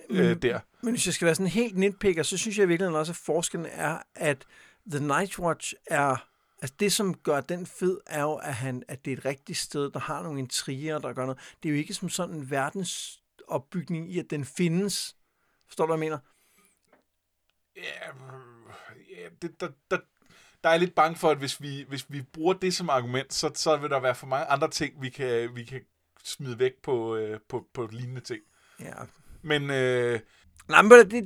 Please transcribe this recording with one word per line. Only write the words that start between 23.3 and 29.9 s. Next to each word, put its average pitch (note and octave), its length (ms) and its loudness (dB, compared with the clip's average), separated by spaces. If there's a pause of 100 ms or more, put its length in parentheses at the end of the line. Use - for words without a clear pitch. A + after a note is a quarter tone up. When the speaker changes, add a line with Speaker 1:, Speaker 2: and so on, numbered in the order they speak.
Speaker 1:
så, D3+ 200 -2
så D#3 220 2
vil C#3+ 140 -4
der C#3 100 2
være C3 140 2
for - 120 -12
mange C3 200 -2
andre C#3+ 240 2
ting, C#3+ 320 -6
vi C3 60 -6
kan, A#2+ 480 -2
vi A#2+ 80 -12
kan B2 160 -12 (440)
smide B2 340 -8
væk B2+ 140 2 (100)
på, A2+ 340 -2
øh, G#2+ 320 -4
på, A#2 260 -6
på A2+ 180 -6
lignende B2 280 -10
ting. A2+ 220 -12 (380)
Speaker 2:
Ja. - 120 -14 (500)
Speaker 1:
Men, D3 280 0
øh, B2 500 2 (480)